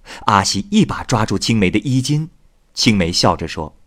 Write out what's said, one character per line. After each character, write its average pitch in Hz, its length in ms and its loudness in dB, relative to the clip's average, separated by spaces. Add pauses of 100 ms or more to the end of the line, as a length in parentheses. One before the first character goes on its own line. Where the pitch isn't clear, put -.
(260)
阿 101 180 4
喜 98 260 -4
一 208 140 4
把 - 180 -4
抓 110 220 0
住 101 140 -2
青 113 200 0
梅 95 120 2
的 107 80 0
衣 127 240 0
襟。 147 260 -2 (460)
青 - 200 2
梅 87 180 0
笑 87 240 2
着 85 100 -8
说 78 300 -10 (100)